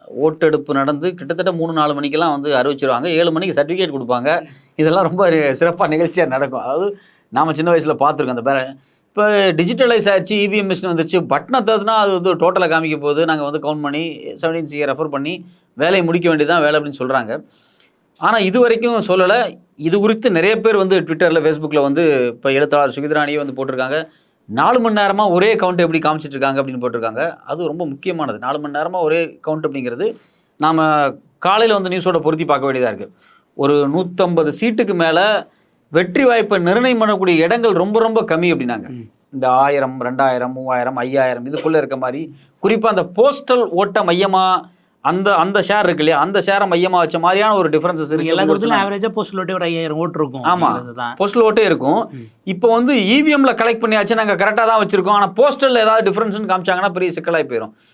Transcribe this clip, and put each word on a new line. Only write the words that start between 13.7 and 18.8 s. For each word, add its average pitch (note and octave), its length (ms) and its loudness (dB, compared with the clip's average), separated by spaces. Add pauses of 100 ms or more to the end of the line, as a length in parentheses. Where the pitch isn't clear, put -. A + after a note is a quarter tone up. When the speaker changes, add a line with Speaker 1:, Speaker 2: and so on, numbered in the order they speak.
Speaker 1:
பண்ணி D3 380 -6 (220)
செவன்டீன் E3 220 -4
சியை D3 240 -6
ரெஃபர் D3 220 -4
பண்ணி D3 360 -8 (280)
வேலையை F3 300 2
முடிக்க E3+ 320 2
வேண்டியதான் D#3 260 2
வேலை D3+ 180 2
அப்படின்னு C#3+ 200 -8
சொல்றாங்க. B2+ 440 -2 (760)
ஆனா, G#3 200 2
இது G3 220 2
வரைக்கும் A#3 400 2